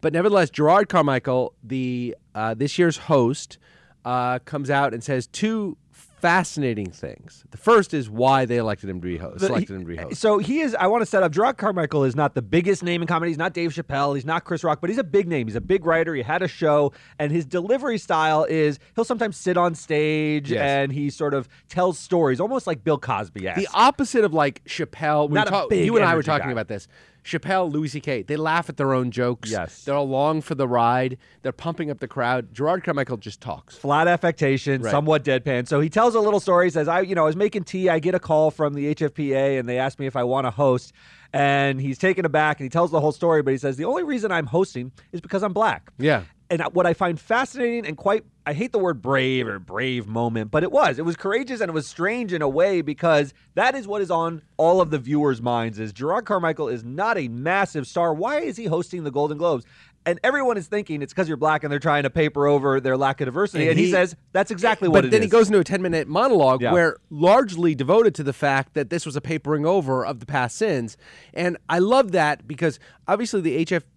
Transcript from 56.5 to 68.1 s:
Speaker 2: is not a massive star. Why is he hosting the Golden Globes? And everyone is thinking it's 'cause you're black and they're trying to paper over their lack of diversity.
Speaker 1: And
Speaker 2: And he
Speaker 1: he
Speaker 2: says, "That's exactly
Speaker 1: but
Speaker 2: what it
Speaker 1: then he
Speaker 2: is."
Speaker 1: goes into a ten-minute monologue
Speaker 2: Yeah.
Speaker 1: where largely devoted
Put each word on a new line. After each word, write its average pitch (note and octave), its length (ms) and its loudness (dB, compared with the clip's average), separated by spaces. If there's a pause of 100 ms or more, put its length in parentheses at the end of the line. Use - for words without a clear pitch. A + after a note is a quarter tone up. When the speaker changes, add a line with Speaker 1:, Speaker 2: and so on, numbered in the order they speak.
Speaker 2:
is A#2 160 -4
not F3+ 340 -2
a C#3+ 120 -4
massive D3 580 -2
star. E3+ 260 0
Why A3+ 280 -2
is A#3 160 -6
he A#3 80 -12
hosting F3 400 -4
the C#3+ 80 -6
Golden D3 260 -2
Globes? D#3 260 0 (400)
And F3 200 -2
everyone C4 320 2
is F3 100 -6
thinking E3 360 -4
it's C#3 100 -10
'cause F#3 160 -2
you're D#3 80 -4
black D#3 260 0
and D3+ 80 -4
they're C#3+ 80 -2
trying D3 240 0
to C3+ 80 0
paper D3 380 2
over C#3 320 4
their C3 160 0
lack C3+ 240 0
of D3+ 60 -2
diversity. D#3+ 360 -2
Speaker 1:
And D#3+ 80 2
Speaker 2:
And E3 80 4
he E3 60 4
Speaker 1:
he F3+ 80 2
Speaker 2:
says, F3+ 240 2 (160)
"That's G3 180 0
exactly G#3 380 0
Speaker 1:
but E3 40 4
Speaker 2:
what - 120 8
it C3 80 2
Speaker 1:
then A3 80 6
he A3 60 0
Speaker 2:
is." F3+ 40 -2
Speaker 1:
goes A3+ 160 8
into G3+ 140 4
a E3 40 2
ten-minute F3 440 -2
monologue D#3 540 4
Speaker 2:
Yeah. A#2+ 100 2
Speaker 1:
where E3+ 240 2 (140)
largely F3 640 4
devoted F3+ 400 4